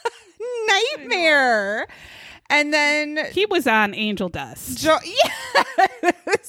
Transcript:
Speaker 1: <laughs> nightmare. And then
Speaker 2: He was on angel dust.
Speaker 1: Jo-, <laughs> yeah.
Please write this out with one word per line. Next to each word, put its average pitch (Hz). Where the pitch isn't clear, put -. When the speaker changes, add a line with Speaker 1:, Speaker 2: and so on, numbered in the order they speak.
Speaker 1:
<laughs> 453
nightmare. 262
And 294
then 302
Speaker 2:
He 381
was 359
on 214
angel 208
dust. 147
Speaker 1:
Jo-, 311
<laughs> -
yeah. 480